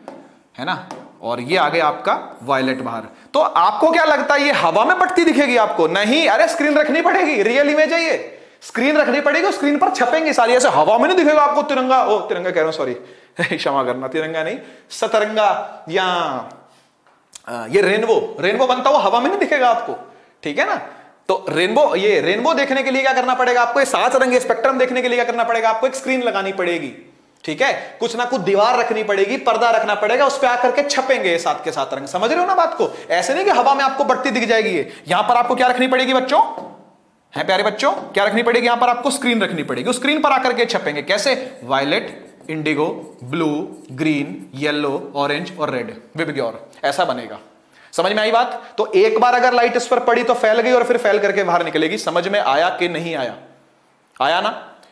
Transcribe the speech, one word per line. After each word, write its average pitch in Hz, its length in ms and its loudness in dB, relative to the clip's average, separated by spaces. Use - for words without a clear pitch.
है 127 80 -10
ना, 170 240 -6
और 117 200 -6
ये 151 160 -2
आ 156 120 4
गया 156 180 2
आपका 190 260 -2
वायलेट 131 380 0
बाहर। 113 260 -8
तो 285 60 2
आपको - 520 2
क्या 330 140 2
लगता 285 280 2
है 285 100 2
ये 285 80 2
हवा 185 340 2
में 359 140 2
पटती 349 260 2
दिखेगी 254 320 2
आपको? 202 300 2
नहीं, 214 400 2
अरे 262 200 4
स्क्रीन 294 300 0
रखनी 302 240 2
पड़ेगी, 330 420 2
रियल 269 260 2
इमेज 302 240 2
है 330 100 0
ये। - 380 -6
स्क्रीन 277 360 -2
रखनी 277 240 2
पड़ेगी, 330 300 0
स्क्रीन 285 260 0
पर 381 120 2
छपेंगे 302 440 0
सारी, 240 200 4
ऐसे 254 140 4
हवा 156 300 4
में 262 100 2
नहीं 370 100 2
दिखेगा 302 240 4
आपको 294 200 2
तिरंगा, 262 420 2
ओ, 208 160 2
तिरंगा 180 300 -4
कह 180 60 -4
रहा 160 100 2
हूं, 160 60 -2
सॉरी, 131 220 -4
<laughs> - 640 -8
क्षमा 139 260 0
करना, 127 240 -4
तिरंगा 160 360 -4
नहीं, 214 160 -6
सतरंगा 214 1000 -2
या, 185 160 0
अ, 117 220 -8
ये 190 120 4
रेनबो, 208 580 0
रेनबो 220 280 0
बनता 254 220 0
हुआ 294 100 4
हवा 240 200 2
में 269 100 0
नहीं 403 100 -2
दिखेगा 269 300 2
आपको, - 260 -2
ठीक 147 160 -4
है 359 80 0
ना? 403 80 -2
तो 185 220 0
रेनबो, 202 460 2
ये 190 260 2
रेनबो 226 320 0
देखने 269 300 0
के 262 80 -2
लिए 262 100 0
क्या 262 120 2
करना 254 200 0
पड़ेगा 247 280 2
आपको? 240 180 0
ये 269 60 4
सात 226 300 0
रंग 254 180 2
spectrum 262 440 0
देखने 254 240 0
के 254 60 -2
लिए 240 100 -2
क्या 240 80 0
करना 233 180 -2
पड़ेगा 226 260 0
आपको? 226 180 0
एक 262 80 -8
screen 262 280 -2
लगानी 196 280 -2
पड़ेगी, 170 640 -6
ठीक 156 160 -6
है? - 380 -2
कुछ 226 160 -4
ना 247 100 -2
कुछ 247 160 -2
दीवार 202 380 2
रखनी 220 240 -2
पड़ेगी, 202 340 0
पर्दा 233 320 0
रखना 220 260 0
पड़ेगा, 226 300 2
उस 269 140 0
पे 262 80 2
आकर 247 240 2
के 285 120 0
छपेंगे 262 460 0
ये 170 100 0
सात 151 240 -2
के 160 80 -4
सात 135 220 -4
रंग। 139 140 -8
समझ 202 240 -2
रहे 339 80 0
हो 359 60 0
ना 381 100 0
बात 330 180 2
को? - 240 -2
ऐसे 185 240 0
नहीं 370 120 -2
कि 403 60 4
हवा 254 220 4
में 277 100 0
आपको 269 200 0
बढ़ती 254 280 0
दिख 214 180 0
जाएगी 220 200 2
ये। 160 380 -6
यहां 180 160 2
पर 240 120 2
आपको 240 200 2
क्या 247 120 2
रखनी 247 200 2
पड़ेगी 254 260 0
बच्चों? 262 280 2
हैं 151 100 -4
प्यारे 190 180 2
बच्चों, 214 280 0
क्या - 340 -2
रखनी 214 180 0
पड़ेगी 233 220 2
यहां 240 120 2
पर 247 120 2
आपको? 247 220 -2
screen 233 300 0
रखनी 165 220 -2
पड़ेगी। 135 260 -4
उस 240 60 -2
screen 285 260 -2
पर 302 100 2
आकर 262 220 0
के 226 120 0
छपेंगे 147 360 -4
कैसे? 240 640 -4
Violet, 139 680 -4
Indigo, 156 760 -4
ब्लू, 151 540 -4
Green, 131 600 -4
Yellow, 147 600 -4
Orange 147 440 -2
और 147 100 -2
Red, 117 280 -8
विबग्योर, 139 540 -6
ऐसा 151 220 0
बनेगा। 117 340 -6
समझ 180 180 0
में 214 80 -2
आई 220 120 0
बात? 233 320 0
तो - 180 -2
एक 220 240 4
बार 247 140 4
अगर 247 200 4
light 240 220 2
इस 240 120 -2
पर 247 120 2
पड़ी 240 240 2
तो 233 100 2
फैल 226 280 2
गई 240 100 0
और 240 120 4
फिर 240 140 0
फैल 208 220 2
करके 196 240 0
बाहर 170 220 0
निकलेगी। 156 320 -2
समझ 175 300 -2
में 202 120 0
आया 156 300 2
कि 175 200 -2
नहीं 165 260 -6
आया? 120 200 -6
आया 160 200 2
ना? - 320 -6